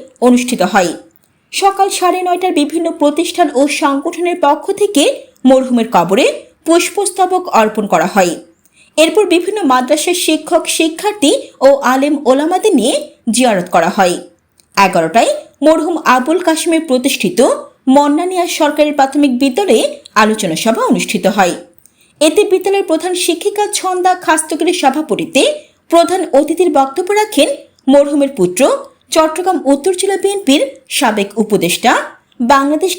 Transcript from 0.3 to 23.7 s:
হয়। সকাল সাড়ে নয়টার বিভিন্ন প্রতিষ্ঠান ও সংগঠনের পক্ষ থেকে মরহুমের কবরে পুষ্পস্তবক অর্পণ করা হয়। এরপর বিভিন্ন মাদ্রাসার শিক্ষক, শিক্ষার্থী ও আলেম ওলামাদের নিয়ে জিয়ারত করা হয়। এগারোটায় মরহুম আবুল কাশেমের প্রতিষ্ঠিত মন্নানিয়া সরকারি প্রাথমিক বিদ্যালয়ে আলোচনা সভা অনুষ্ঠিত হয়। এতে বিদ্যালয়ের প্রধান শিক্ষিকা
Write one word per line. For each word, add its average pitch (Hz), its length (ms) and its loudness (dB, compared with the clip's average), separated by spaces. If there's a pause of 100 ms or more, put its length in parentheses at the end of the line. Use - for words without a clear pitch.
হয়। 196 280 0 (640)
সকাল 392 360 0
সাড়ে 359 340 0
নয়টার 359 300 -2
বিভিন্ন 330 380 -2
প্রতিষ্ঠান 330 640 0
ও 254 60 2 (160)
সংগঠনের 330 640 -2
পক্ষ 294 320 0
থেকে 392 300 0 (420)
মরহুমের 247 440 2
কবরে 190 360 2 (380)
পুষ্পস্তবক 370 800 0 (100)
অর্পণ 214 340 0
করা 170 200 0
হয়। 185 260 2 (640)
এরপর 330 280 0
বিভিন্ন 359 380 0
মাদ্রাসার 294 600 0
শিক্ষক, 320 460 0
শিক্ষার্থী 330 640 -2 (300)
ও 262 80 6 (140)
আলেম 269 320 0 (100)
ওলামাদের 320 500 2
নিয়ে 254 200 0 (340)
জিয়ারত 214 400 0
করা 175 200 2
হয়। 180 260 0 (640)
এগারোটায় 190 540 2 (300)
মরহুম 320 340 2 (100)
আবুল 254 360 2
কাশেমের 320 460 0
প্রতিষ্ঠিত 254 520 -2 (480)
মন্নানিয়া 302 580 2 (120)
সরকারি 294 340 0
প্রাথমিক 285 480 0
বিদ্যালয়ে 277 440 2 (320)
আলোচনা 214 400 0
সভা 247 300 -2
অনুষ্ঠিত 202 420 -2
হয়। 190 280 0 (680)
এতে 311 220 2
বিদ্যালয়ের 392 460 0
প্রধান 330 260 -2
শিক্ষিকা 403 480 -2 (100)